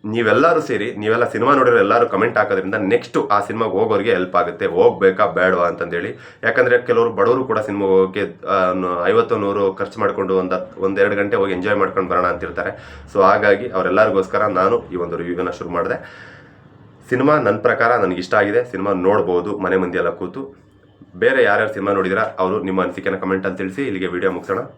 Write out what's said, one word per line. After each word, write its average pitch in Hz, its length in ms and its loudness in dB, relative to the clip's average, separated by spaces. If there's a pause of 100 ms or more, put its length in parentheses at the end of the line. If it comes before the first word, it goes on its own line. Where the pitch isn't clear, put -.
ನೀವೆಲ್ಲರೂ 120 540 2
ಸೇರಿ, 113 360 -4
ನೀವೆಲ್ಲ 110 320 0
ಸಿನಿಮಾ 120 260 2
ನೋಡಿರೋ 123 240 4
ಎಲ್ಲರೂ 113 300 4
ಕಾಮೆಂಟ್ 110 300 0
ಹಾಕೋದ್ರಿಂದ 101 360 0
ನೆಕ್ಸ್ಟ್ 107 440 0 (120)
ಆ 104 100 2
ಸಿನಿಮಾಗೆ 110 320 -4
ಹೋಗೋರಿಗೆ 104 400 0
ಹೆಲ್ಪ್ 90 240 0
ಆಗುತ್ತೆ, 87 300 -2
ಹೋಗ್ಬೇಕಾ 95 600 4
ಬೇಡವಾ 90 400 2
ಅಂತಂದೇಳಿ. 85 760 -6
ಯಾಕಂದ್ರೆ 120 400 2
ಕೆಲವರು 117 280 2
ಬಡವರು 117 340 2
ಕೂಡ 113 140 -2
ಸಿನಿಮಾಗೆ 101 340 -2
ಹೋಗೋಕ್ಕೆ, 95 560 0
ಆ, 92 240 2
ನು-, 90 340 -2
ಐವತ್ತು 113 300 2
ನೂರು 101 380 -2
ಖರ್ಚು 101 260 -8
ಮಾಡ್ಕೊಂಡು 95 380 0
ಒಂದ್ 92 160 -2
ಹತ್-, - 260 -8
ಒಂದ್ 98 200 -2
ಎರಡು 104 160 2
ಗಂಟೆ 101 200 0
ಹೋಗಿ 98 160 0
ಎಂಜಾಯ್ 98 240 -2
ಮಾಡ್ಕೊಂಡು 92 340 -2
ಬರೋಣ 90 160 2
ಅಂತಿರ್ತಾರೆ. 90 760 -6 (120)
So 101 80 4
ಹಾಗಾಗಿ 101 460 4
ಅವರೆಲ್ಲರಿಗೋಸ್ಕರ 95 800 2
ನಾನು 98 360 2 (100)
ಈ 90 40 -6
ಒಂದು 85 200 -4
ರಿವ್ಯೂನ 87 340 -4
ಶುರು - 200 -10
ಮಾಡಿದೆ. - 580 -6 (800)
ಸಿನಿಮಾ 139 300 2
ನನ್ನ 123 200 2
ಪ್ರಕಾರ 117 380 2
ನನಗೆ 92 220 0
ಇಷ್ಟ 92 160 -4
ಆಗಿದೆ, 104 300 2
ಸಿನಿಮಾ 98 280 -4
ನೋಡ್ಬೋದು 92 680 0
ಮನೆ 95 180 0
ಮಂದಿ 92 220 -2
ಎಲ್ಲ 87 120 0
ಕೂತು. 90 440 -12 (640)
ಬೇರೆ 123 260 2
ಯಾರ್ಯಾರು 107 320 2
ಸಿನಿಮಾ 101 180 -2
ನೋಡಿದಿರಾ 98 300 0 (160)
ಅವರು 95 240 -2
ನಿಮ್ಮ 95 200 -2
ಅನಿಸಿಕೆನ 95 340 -4
ಕಾಮೆಂಟಲ್ಲಿ 95 400 -4
ತಿಳಿಸಿ. 95 280 -6
ಇಲ್ಲಿಗೆ 95 220 -4
ವಿಡಿಯೋ 90 260 -2
ಮುಗಿಸೋಣ 95 260 -6 (200)